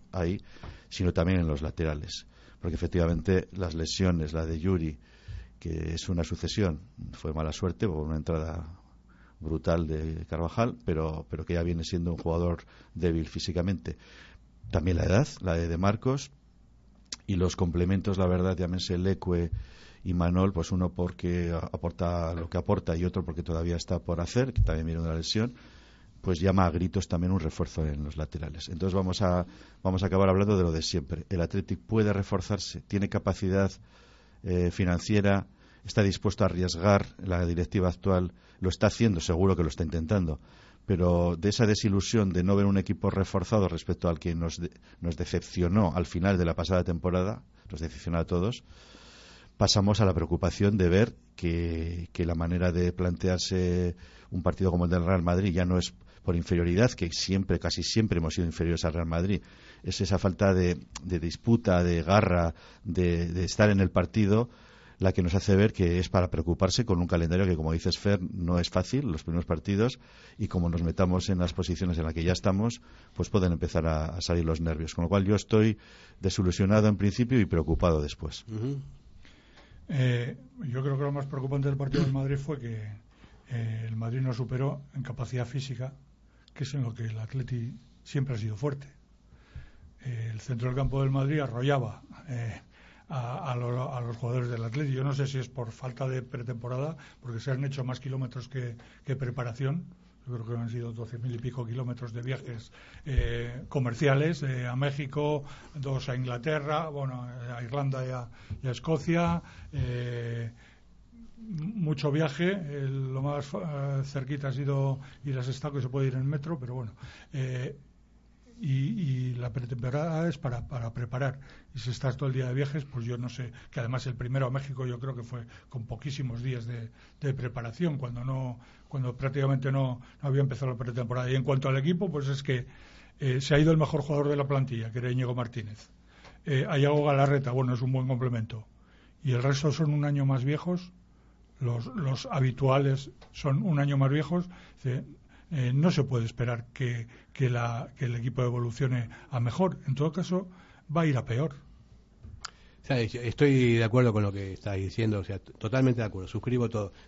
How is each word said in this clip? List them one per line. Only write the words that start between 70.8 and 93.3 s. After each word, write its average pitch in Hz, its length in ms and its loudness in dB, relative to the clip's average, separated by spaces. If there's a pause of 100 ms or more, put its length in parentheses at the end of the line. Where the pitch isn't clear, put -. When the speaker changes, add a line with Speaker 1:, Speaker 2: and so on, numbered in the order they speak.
Speaker 1:
metamos 90 460 2
en 92 100 2
las 87 140 0
posiciones 87 440 0
en 82 60 0
las 80 100 -2
que 80 100 -2
ya 90 100 4
estamos, 101 480 0 (340)
pues - 160 -4
pueden 92 200 4
empezar 82 360 0
a, 78 180 0
a 82 160 -6
salir 85 240 2
los 80 160 2
nervios. 80 320 -2
Con 85 120 0
lo 82 40 0
cual 98 160 4
yo 101 80 4
estoy 107 460 4 (400)
desilusionado 98 680 4
en 101 100 4
principio 117 420 2
y 98 60 6
preocupado 80 540 2
después. 76 480 -6
Speaker 2:
Ujú. 120 320 -6 (1080)
Speaker 3:
Eh, 127 480 0 (300)
yo 127 160 -4
creo 139 160 0
que 147 40 -2
lo 143 80 0
más 143 140 -4
preocupante 139 420 -2
del 139 100 0
partido 139 260 0
del 135 100 2
Madrid 139 240 0
fue 139 220 -6
que, 113 280 -8 (640)
eh, 113 380 -4
el 113 80 -6
Madrid 117 260 -4
no 131 120 -2
superó 127 500 -4 (100)
en 135 80 -6
capacidad 120 460 -6
física, 131 480 -8 (580)
que 143 100 -6
es - 100 -8
en 139 100 -2
lo 113 100 -4
que 113 120 -8
el 110 120 -6
Atleti 123 560 -6 (300)
siempre 135 320 -2
ha - 20 -4
sido 107 180 -4
fuerte. 139 320 -6 (1120)
Eh, 117 300 -6
el 110 100 -8
centro 123 260 -4
del 123 80 -2
campo 135 260 0
del 135 80 2
Madrid 139 300 0
arrollaba, 123 640 -2 (240)
eh, 117 340 -8 (480)
a, 135 420 -6